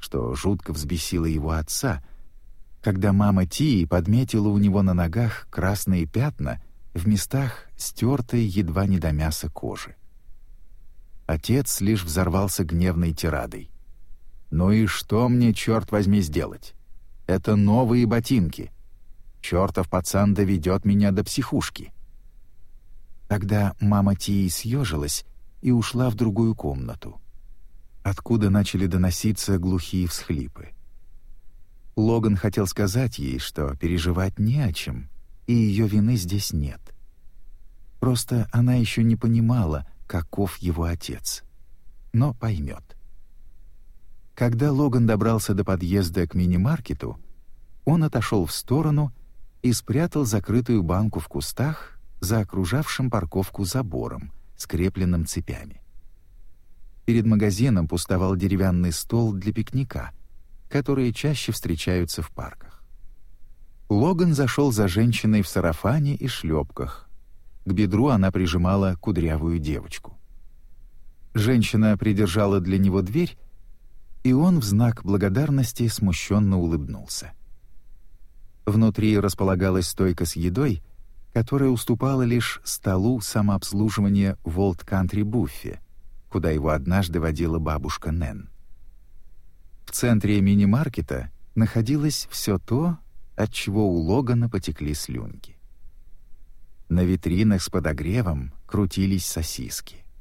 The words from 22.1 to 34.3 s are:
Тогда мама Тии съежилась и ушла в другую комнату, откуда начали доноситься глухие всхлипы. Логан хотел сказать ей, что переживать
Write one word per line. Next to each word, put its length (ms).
Тогда 500
мама 380
Тии 320
съежилась 800
и 100
ушла 380
в 60
другую 400
комнату, 640
откуда 460
начали 380
доноситься 720
глухие 480
всхлипы. 640
Логан 380
хотел 320
сказать 500
ей, 220
что 340
переживать 640